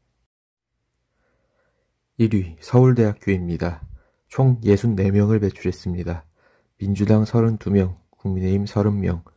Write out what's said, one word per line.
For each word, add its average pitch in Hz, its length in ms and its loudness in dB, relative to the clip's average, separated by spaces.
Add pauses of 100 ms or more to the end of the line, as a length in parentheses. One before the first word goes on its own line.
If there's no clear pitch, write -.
(2250)
일 110 180 0
위, 87 240 -6
서울대학교입니다. 101 1300 0 (400)
총 131 360 0
예순네 101 480 2
명을 104 280 2
배출했습니다. 90 880 -6 (520)
민주당 104 480 2
서른두 113 460 -2
명, 95 260 2 (140)
국민의힘 95 560 -2
서른 101 320 0
명, 87 240 -2 (140)